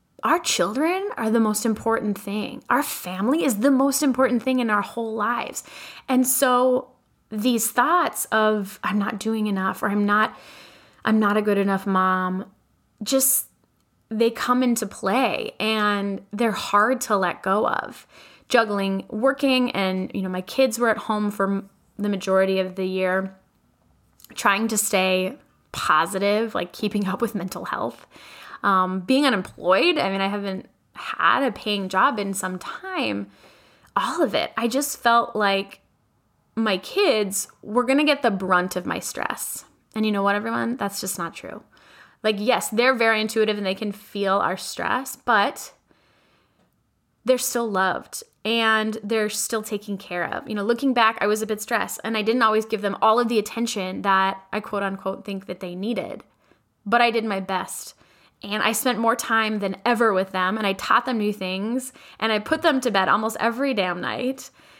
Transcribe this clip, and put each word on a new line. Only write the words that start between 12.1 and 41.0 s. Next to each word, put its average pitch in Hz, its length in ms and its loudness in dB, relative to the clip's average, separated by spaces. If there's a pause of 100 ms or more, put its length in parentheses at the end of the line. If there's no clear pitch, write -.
just, - 440 2 (600)
they 226 220 2
come 247 340 2
into 233 220 2
play 208 760 -2
and 208 600 0 (100)
they're 220 200 0
hard 214 500 2
to 214 160 0
let 185 260 -2
go 202 240 2
of. - 400 -6 (400)
Juggling, 202 600 2
working, 262 600 2
and, 185 420 0
you 196 80 -2
know, 190 80 -4
my 185 120 -4
kids 226 380 2
were 233 100 4
at 220 100 0
home 208 320 -2
for 196 200 0
m-, 196 180 -4 (280)
the 202 100 -4
majority 190 520 2
of 185 160 -4
the 185 100 -4
year, 185 500 -2 (1000)
trying 214 340 2
to 214 80 0
stay 185 600 0 (360)
positive, 202 840 0
like, 180 160 -4
keeping 202 380 -2
up 190 120 -4
with 220 140 -2
mental 185 300 -6
health. - 420 -6 (540)
Um, 185 400 2
being 262 240 4
unemployed, 226 720 2
I 196 120 0
mean, 196 120 -2
I 196 80 0
haven't 202 400 -6 (240)
had - 500 0
a 254 80 0
paying 196 380 -4
job 214 280 2
in 196 160 -4
some 185 240 -6
time. 294 720 -6 (640)
All 247 280 -2
of 220 120 2
it. - 220 -2
I 226 140 -2
just 269 320 -2
felt 233 340 2
like 196 460 0 (760)
my 220 220 2
kids 214 720 0 (120)
were 226 220 0
gonna 269 220 2
get 285 160 2
the 233 100 4
brunt 185 460 0
of 180 80 -4
my 170 140 -4
stress. - 680 -6 (280)
And 214 120 -2
you 214 80 0
know 202 100 0
what, 202 120 2
everyone? 226 420 -4
That's 202 240 -6